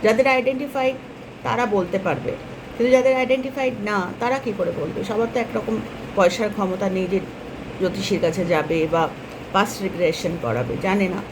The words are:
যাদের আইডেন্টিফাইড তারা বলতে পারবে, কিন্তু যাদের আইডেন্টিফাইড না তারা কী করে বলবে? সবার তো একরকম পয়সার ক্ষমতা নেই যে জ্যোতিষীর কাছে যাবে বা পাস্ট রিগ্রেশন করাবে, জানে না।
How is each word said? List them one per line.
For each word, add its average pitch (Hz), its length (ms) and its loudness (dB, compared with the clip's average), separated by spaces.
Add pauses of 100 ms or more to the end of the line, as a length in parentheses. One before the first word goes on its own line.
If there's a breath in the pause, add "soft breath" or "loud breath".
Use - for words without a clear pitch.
যাদের 226 240 6
আইডেন্টিফাইড 262 680 2 (480)
তারা 135 220 0
বলতে 196 340 0
পারবে, 147 320 -2 (460)
কিন্তু 247 140 4
যাদের 262 240 6
আইডেন্টিফাইড 262 580 0 (100)
না 208 240 0 (120)
তারা 254 200 0
কী 240 180 -4
করে 170 140 0 (100)
বলবে? 156 220 -4
সবার 226 300 0
তো 247 60 0
একরকম 220 380 -2 (380)
পয়সার 196 340 4
ক্ষমতা 190 400 -2
নেই 185 220 0
যে 196 80 4 (600)
জ্যোতিষীর 185 400 0
কাছে 170 260 2
যাবে 160 460 2
বা 160 180 2 (440)
পাস্ট 208 280 2
রিগ্রেশন 180 500 0 (100)
করাবে, 117 400 0
জানে 196 260 2
না। 185 120 -2 (120)